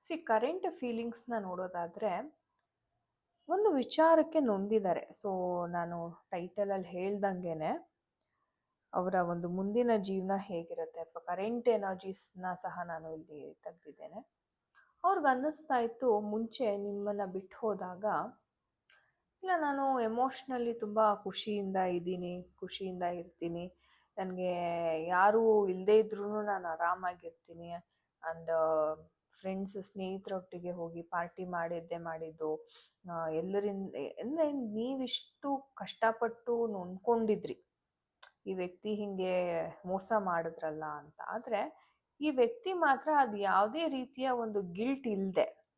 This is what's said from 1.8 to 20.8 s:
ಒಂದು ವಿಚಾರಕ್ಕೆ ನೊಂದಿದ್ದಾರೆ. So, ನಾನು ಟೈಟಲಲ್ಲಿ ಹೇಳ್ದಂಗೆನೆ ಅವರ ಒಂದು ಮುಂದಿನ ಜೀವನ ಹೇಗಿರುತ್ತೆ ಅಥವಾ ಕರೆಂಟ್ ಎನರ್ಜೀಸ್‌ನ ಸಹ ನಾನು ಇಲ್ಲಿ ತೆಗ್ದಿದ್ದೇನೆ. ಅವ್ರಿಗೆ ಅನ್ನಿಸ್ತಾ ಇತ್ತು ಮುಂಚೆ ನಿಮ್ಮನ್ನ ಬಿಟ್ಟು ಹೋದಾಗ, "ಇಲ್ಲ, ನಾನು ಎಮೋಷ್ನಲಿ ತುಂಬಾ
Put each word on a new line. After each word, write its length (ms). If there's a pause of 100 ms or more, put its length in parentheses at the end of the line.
ಒಂದು 220
ವಿಚಾರಕ್ಕೆ 720
ನೊಂದಿದ್ದಾರೆ. 680 (140)
So, 60 (420)
ನಾನು 600
ಟೈಟಲಲ್ಲಿ 580
ಹೇಳ್ದಂಗೆನೆ 1080 (1000)
ಅವರ 200
ಒಂದು 340
ಮುಂದಿನ 420 (120)
ಜೀವನ 340
ಹೇಗಿರುತ್ತೆ 640
ಅಥವಾ 340
ಕರೆಂಟ್ 340
ಎನರ್ಜೀಸ್‌ನ 760 (160)
ಸಹ 220
ನಾನು 280
ಇಲ್ಲಿ 520
ತೆಗ್ದಿದ್ದೇನೆ. 640 (760)
ಅವ್ರಿಗೆ 260
ಅನ್ನಿಸ್ತಾ 480
ಇತ್ತು 420
ಮುಂಚೆ 560
ನಿಮ್ಮನ್ನ 500
ಬಿಟ್ಟು 320
ಹೋದಾಗ, 460 (1400)
"ಇಲ್ಲ, 140
ನಾನು 440
ಎಮೋಷ್ನಲಿ 760
ತುಂಬಾ 400